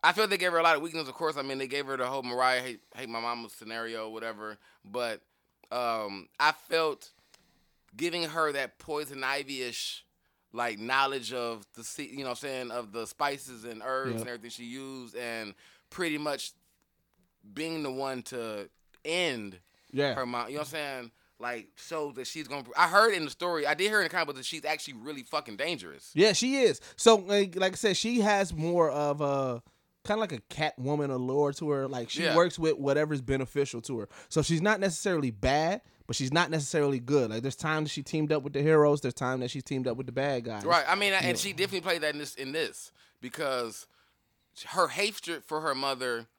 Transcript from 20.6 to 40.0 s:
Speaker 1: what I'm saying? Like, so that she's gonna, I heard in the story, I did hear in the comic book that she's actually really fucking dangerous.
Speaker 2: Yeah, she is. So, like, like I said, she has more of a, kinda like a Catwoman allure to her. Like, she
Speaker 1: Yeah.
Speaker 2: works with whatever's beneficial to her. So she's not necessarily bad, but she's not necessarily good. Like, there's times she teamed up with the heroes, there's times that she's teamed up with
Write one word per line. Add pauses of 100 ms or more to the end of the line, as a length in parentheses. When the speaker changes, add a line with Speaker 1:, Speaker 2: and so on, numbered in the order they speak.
Speaker 1:
what
I'm
saying? (280)
Like,
so
that
she's
gonna, (120)
I
heard
in
the
story,
I
did
hear
in
the
comic
book
that
she's
actually
really
fucking
dangerous.
Speaker 2:
Yeah,
she
is. (160)
So,
like,
like
I
said,
she
has
more
of
a, (420)
kinda
like
a (120)
Catwoman
allure
to
her.
Like,
she
Speaker 1:
Yeah.
Speaker 2:
works
with
whatever's
beneficial
to
her. (200)
So
she's
not
necessarily
bad, (260)
but
she's
not
necessarily
good.
Like,
there's
times
she
teamed
up
with
the
heroes,
there's
times
that
she's
teamed
up
with